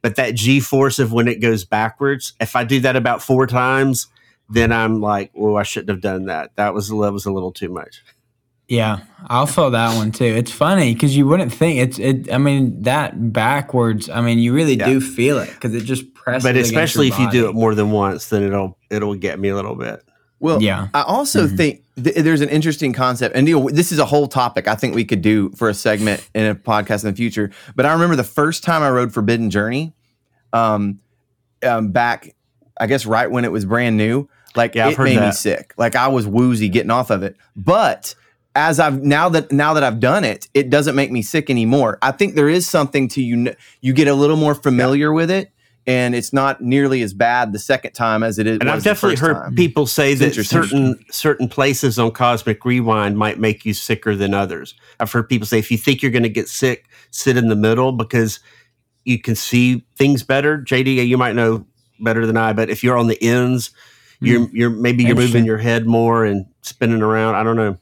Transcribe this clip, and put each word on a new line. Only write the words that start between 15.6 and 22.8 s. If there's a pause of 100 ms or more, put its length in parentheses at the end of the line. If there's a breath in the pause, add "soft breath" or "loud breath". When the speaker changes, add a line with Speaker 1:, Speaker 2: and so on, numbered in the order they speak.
Speaker 2:
it
just
presses
Speaker 1:
But
Speaker 2:
against
Speaker 1:
especially
Speaker 2:
your
Speaker 1:
if
you
do
Speaker 2:
body.
Speaker 1:
it
more
than
once,
then
it'll, (140)
it'll
get
me
a
little
bit. (360)
Speaker 3:
Well,
Speaker 2:
Yeah.
Speaker 3:
I
also
Speaker 2:
Mm-hmm.
Speaker 3:
think (180)
th-,
there's
an
interesting